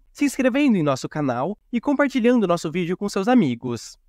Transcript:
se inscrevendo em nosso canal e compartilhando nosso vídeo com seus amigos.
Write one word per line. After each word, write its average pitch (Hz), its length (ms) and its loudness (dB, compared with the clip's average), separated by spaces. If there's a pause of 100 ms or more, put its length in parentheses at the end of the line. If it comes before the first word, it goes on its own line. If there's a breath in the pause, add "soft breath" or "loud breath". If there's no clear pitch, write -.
(120)
se - 120 -4
inscrevendo 254 520 2
em 165 80 2
nosso 139 240 -2
canal 143 500 -4 (140)
e 240 80 -2
compartilhando 247 680 2
nosso 175 240 0
vídeo 175 260 -4
com 202 120 -6
seus 196 180 -4
amigos. 127 720 0 (100)